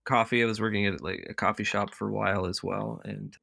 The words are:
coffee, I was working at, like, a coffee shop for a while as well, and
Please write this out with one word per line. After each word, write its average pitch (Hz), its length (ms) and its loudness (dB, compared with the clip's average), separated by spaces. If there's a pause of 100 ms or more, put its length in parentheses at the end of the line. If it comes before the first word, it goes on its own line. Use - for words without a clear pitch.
coffee, 120 360 4
I 117 40 6
was 110 160 -2
working 104 240 2
at, 92 160 0
like, 50 260 -6
a - 60 -12
coffee 104 280 0
shop 101 320 0
for 104 140 -4
a 104 40 -2
while 101 340 2
as 90 160 -4
well, 104 420 -4
and 101 380 -10